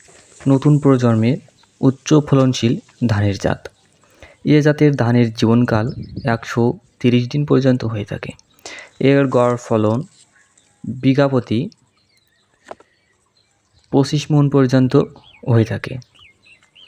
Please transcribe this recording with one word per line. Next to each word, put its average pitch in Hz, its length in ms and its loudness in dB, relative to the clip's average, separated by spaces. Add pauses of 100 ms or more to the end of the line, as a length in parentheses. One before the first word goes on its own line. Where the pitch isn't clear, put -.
(420)
নতুন 135 380 2
প্রজন্মের 123 580 2 (440)
উচ্চ 131 280 -2 (160)
ফলনশীল 131 480 0 (340)
ধানের 101 300 -2
জাত। - 240 -4 (840)
এ 143 160 2
জাতের 147 340 2
ধানের 120 380 2
জীবনকাল 113 520 0 (400)
একশো 117 380 -4 (340)
তিরিশ 120 300 0
দিন 147 180 -4
পর্যন্ত 135 400 2
হয়ে 110 200 -6
থাকে। - 260 -12 (680)
এর 139 280 4
গড় 123 300 0
ফলন 110 420 -2 (840)
বিঘা 135 440 0
প্রতি 120 320 -2 (2250)
পঁচিশ 139 380 0
মণ 147 200 2
পর্যন্ত 131 440 0 (540)
হয়ে 113 180 2
থাকে - 280 -10 (960)